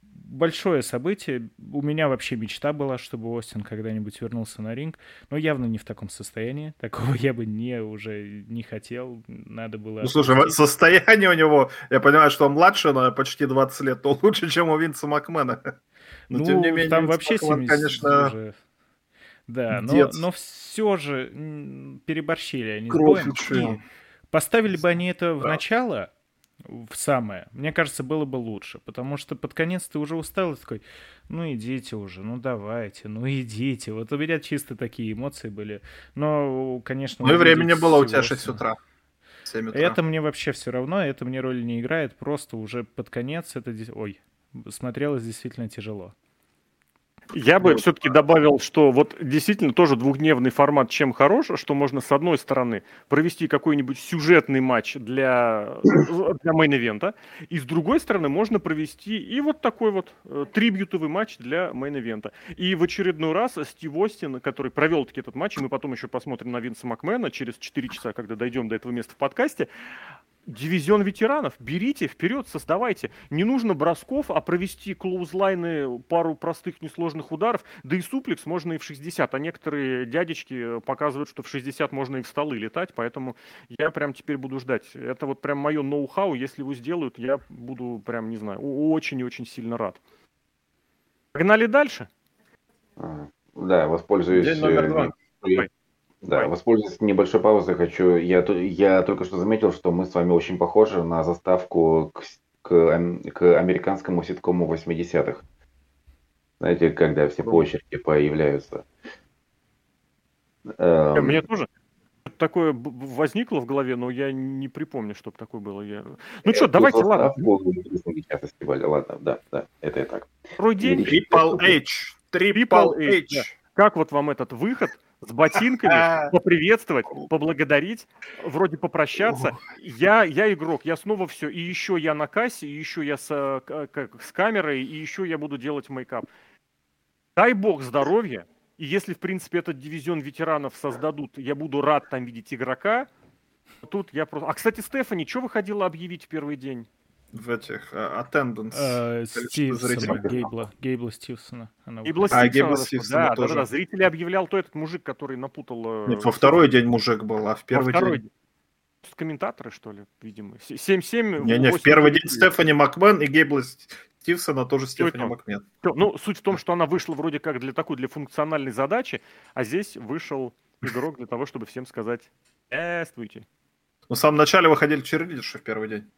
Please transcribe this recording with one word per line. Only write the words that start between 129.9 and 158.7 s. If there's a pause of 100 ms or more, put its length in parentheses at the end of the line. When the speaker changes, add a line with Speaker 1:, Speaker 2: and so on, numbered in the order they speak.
Speaker 3:
я
игрок,
я
снова
всё.
И
ещё
я
на
кассе,
и
ещё
я
с,
э,
к-, (220)
к-,
с
камерой,
и
ещё
я
буду
делать
мейкап. (1120)
Дай
бог
здоровья. (320)
И
если,
в
принципе,
этот
дивизион
ветеранов
создадут,
я
буду
рад
там
видеть
игрока. (800)
Тут
я
просто...
а,
кстати,
Стефани,
чё
выходила
объявить
в
первый
день? (440)
Speaker 2:
В
этих,
э, (260)
attendance. (180)
Speaker 1:
Э,
Speaker 2:
Количество
Speaker 1:
Стивсона,
Speaker 2:
зрителей.
Speaker 1:
Гейбла,
Гейбла
Стивсона. (140)
Она
Speaker 3:
Гейбла
Speaker 1:
выходила.
Speaker 2:
А,
Speaker 3:
Стивсона
Speaker 2:
Гейбла
Speaker 3:
вышла.
Speaker 2:
Стивсона
Speaker 3:
Да,
да,
Speaker 2:
тоже.
Speaker 3:
да,
да.
Зрителей
объявлял
то
этот
мужик,
который
напутал,
э, (160)
Speaker 2:
Нет,
во
Speaker 3:
всё.
Speaker 2:
второй
день
мужик
был,
а
в
Speaker 3:
Во
Speaker 2:
первый
Speaker 3:
второй
Speaker 2:
день
Speaker 3:
день. (840)